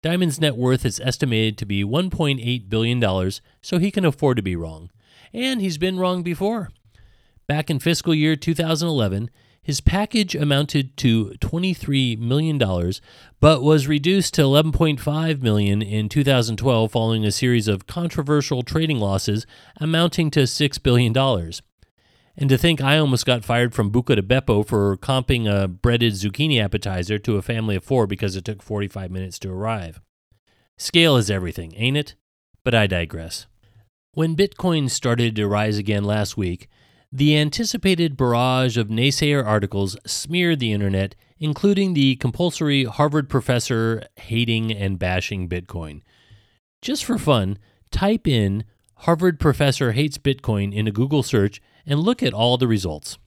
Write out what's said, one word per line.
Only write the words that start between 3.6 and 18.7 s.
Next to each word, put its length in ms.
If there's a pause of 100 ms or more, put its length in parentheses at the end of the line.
he 100
can 160
afford 320
to 60
be 120
wrong. 360 (420)
And 280
he's 180
been 180
wrong 240
before. 480 (800)
Back 240
in 80
fiscal 340
year 220
two 180
thousand 340
eleven, 440 (300)
his 200
package 520
amounted 640
to 380
twenty-three 800
million 420
dollars, 440 (380)
but 220
was 260
reduced 460
to 80
eleven 300
point 280
five 440
million 380
in 280
two 140
thousand 320
twelve 380
following 300
a 80
series 360
of 180
controversial 800
trading 360